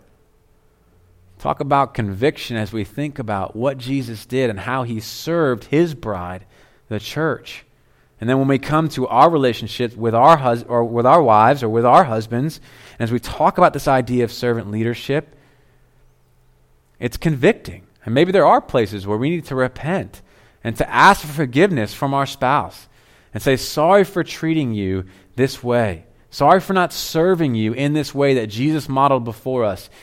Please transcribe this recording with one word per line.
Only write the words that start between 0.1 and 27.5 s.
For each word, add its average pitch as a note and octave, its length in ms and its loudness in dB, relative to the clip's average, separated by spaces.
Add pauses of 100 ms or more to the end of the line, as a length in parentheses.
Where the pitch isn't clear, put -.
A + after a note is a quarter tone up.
Talk C#3+ 220 -4
about C#3 320 0
conviction A2+ 640 -4
as G#2+ 160 -6
we A2 100 -4
think C#3+ 360 -10
about G#2 360 -6
what C3 220 -4
Jesus B2 480 -8
did B2+ 240 -2
and G2+ 100 -6
how B2+ 240 -4
he A#2 160 -8
served C#3 640 -2
his D#3+ 300 0
bride, F#2 500 -10 (460)
the G#2+ 100 -6
church. - 640 -6 (580)
And A2+ 80 -4
then C3 100 2
when C3+ 80 2
we C3+ 120 2
come D#3 300 -2
to B2+ 180 -6
our C3 220 6
relationships A#2+ 680 -2
with A2+ 180 -2
our C#3+ 220 6
hus-, A#2+ 260 0
or A#2+ 220 0
with A#2 200 -2
our D#3 160 6
wives A#2+ 400 4
or A#2+ 60 -2
with A#2 180 0
our D3+ 200 6
husbands, A#2+ 560 -4 (320)
and - 80 -8
as A2+ 100 -2
we A#2+ 80 -2
talk - 380 -2
about F3 160 6
this C#3+ 120 -6
idea B2 380 2
of A#2 80 -2
servant A#2 400 -4
leadership, A#2 640 -4 (1700)
it's A#2+ 160 -6
convicting. D3 680 -2 (200)
And A2 80 -4
maybe D#3+ 180 2
there F#3 140 4
are A3+ 160 6
places G#2 440 -2
where G#2 120 -2
we C3 120 -2
need E3+ 160 -4
to C#3 100 -8
repent C3 680 -4 (420)
and A2+ 140 -6
to - 120 -4
ask E3+ 300 6
for D3+ 140 -12
forgiveness C#3 600 0
from C#3 200 -4
our C#3 120 0
spouse C3 600 -2 (460)
and A2+ 100 -10
say, C3+ 140 2
"Sorry F3 480 2
for F3+ 180 -6
treating D#3+ 500 -4
you F#2+ 300 -2 (320)
this C3+ 260 -2
way. A2+ 440 -2 (240)
Sorry E3 320 4
for F#3 100 -8
not F#3 220 0
serving E3 600 0